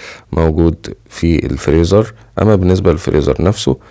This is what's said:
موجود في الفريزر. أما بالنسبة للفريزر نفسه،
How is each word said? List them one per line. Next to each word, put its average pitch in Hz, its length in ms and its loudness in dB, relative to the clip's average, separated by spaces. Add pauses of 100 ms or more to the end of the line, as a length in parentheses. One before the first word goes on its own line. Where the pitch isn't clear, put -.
(320)
موجود 80 440 0 (340)
في - 360 -2
الفريزر. 82 680 0 (280)
أما 104 140 4
بالنسبة 90 360 2
للفريزر 76 480 0
نفسه، - 380 0 (140)